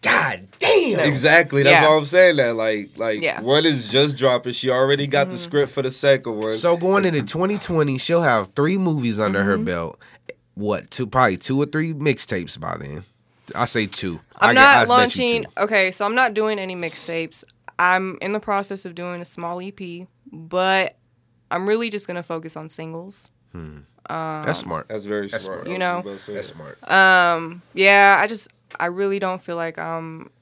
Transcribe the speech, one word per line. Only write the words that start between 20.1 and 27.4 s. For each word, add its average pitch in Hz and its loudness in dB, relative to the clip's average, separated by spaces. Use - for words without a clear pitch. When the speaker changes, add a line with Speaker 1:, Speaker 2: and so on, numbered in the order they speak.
Speaker 2:
but 185 -2
I'm 190 -4
really 226 0
just 202 -6
gonna 175 -8
focus 165 -10
on 156 -14
singles. 165 -12
Speaker 1:
Hmm. 78 -16
Speaker 2:
Um, 160 -8
Speaker 1:
That's 151 -4
smart. 82 -8
Speaker 3:
That's 107 -10
very 104 -6
Speaker 1:
That's 98 -6
Speaker 3:
smart. 92 -10
Speaker 1:
smart. - -12
Speaker 2:
You 180 -8
Speaker 3:
I - -8
was 180 -4
Speaker 2:
know? 101 -12
Speaker 3:
about 98 -14
to - -
say 104 -14
Speaker 1:
That's 104 -10
Speaker 3:
that. - -20
Speaker 1:
smart. - -14
Speaker 2:
Um, 175 4